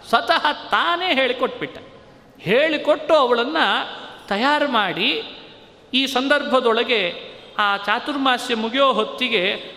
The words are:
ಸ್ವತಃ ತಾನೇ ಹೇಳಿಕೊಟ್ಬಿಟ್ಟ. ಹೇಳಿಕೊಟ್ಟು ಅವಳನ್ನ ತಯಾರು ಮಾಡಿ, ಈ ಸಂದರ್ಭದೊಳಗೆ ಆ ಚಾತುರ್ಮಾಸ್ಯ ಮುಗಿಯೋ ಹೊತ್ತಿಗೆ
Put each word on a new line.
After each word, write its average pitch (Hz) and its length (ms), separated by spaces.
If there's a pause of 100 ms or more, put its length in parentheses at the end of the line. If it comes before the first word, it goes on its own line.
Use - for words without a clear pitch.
ಸ್ವತಃ 330 420
ತಾನೇ 339 640
ಹೇಳಿಕೊಟ್ಬಿಟ್ಟ. 247 640 (600)
ಹೇಳಿಕೊಟ್ಟು 294 760
ಅವಳನ್ನ 254 440 (720)
ತಯಾರು 285 380
ಮಾಡಿ, 190 560 (720)
ಈ 269 120
ಸಂದರ್ಭದೊಳಗೆ 247 1080 (440)
ಆ 202 200
ಚಾತುರ್ಮಾಸ್ಯ 247 760
ಮುಗಿಯೋ 233 380
ಹೊತ್ತಿಗೆ 214 840